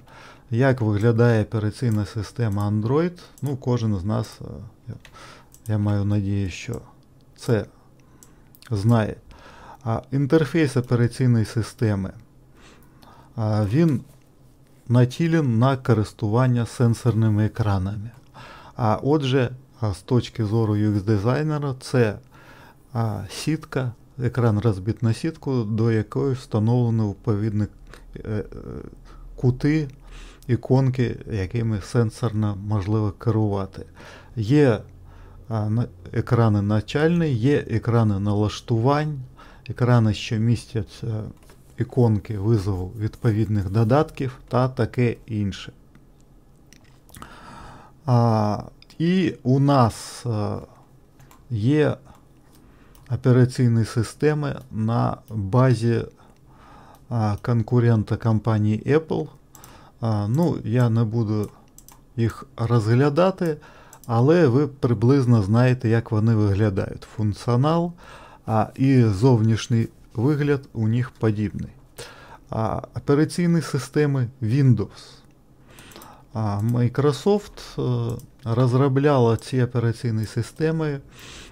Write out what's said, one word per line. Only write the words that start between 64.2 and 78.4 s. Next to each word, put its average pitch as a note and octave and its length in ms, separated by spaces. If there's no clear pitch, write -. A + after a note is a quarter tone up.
ви C3+ 200
приблизно A#2+ 760
знаєте, A#2+ 460
як A2+ 220
вони A2+ 240
виглядають. G#2 680
Функціонал, C3 760
а, G#2+ 200
і C3 260
зовнішній A2+ 840
вигляд C#3+ 580
у A2 160
них B2 220
подібний. G#2 600
А, A2 320
операційні D#3 640
системи C#3 680
Windows. A#2+ 800
А, G#2 280
Microsoft, C3 1200
е, A#2+ 380